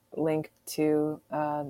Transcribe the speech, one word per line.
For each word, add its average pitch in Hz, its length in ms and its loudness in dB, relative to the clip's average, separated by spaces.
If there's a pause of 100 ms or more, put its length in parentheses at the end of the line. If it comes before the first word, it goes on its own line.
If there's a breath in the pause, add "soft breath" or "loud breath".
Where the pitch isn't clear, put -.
(160)
linked 156 340 0 (160)
to, 151 540 2 (100)
uh, 147 400 -2